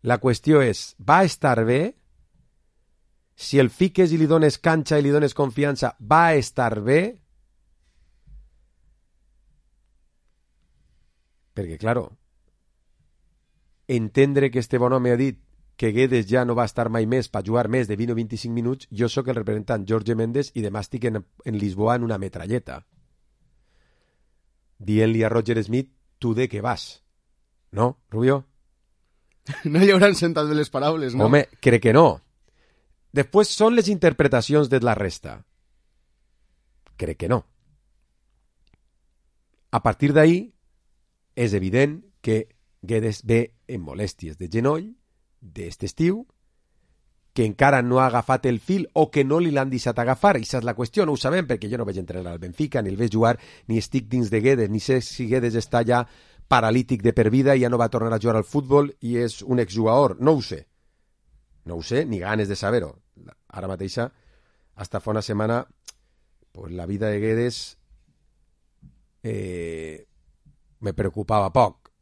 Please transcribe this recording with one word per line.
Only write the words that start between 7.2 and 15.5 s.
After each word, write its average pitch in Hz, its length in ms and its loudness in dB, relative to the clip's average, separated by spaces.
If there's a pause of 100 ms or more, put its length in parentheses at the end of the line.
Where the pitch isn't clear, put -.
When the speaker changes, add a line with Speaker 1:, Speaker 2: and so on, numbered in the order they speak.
Speaker 1:
Perquè, 82 240 -8
claro, 113 300 -4 (1800)
entendre 135 640 2
que 127 100 -2
este 123 160 -4
bon 123 160 2
home 123 180 2
ha 120 60 2
dit 131 240 -2 (340)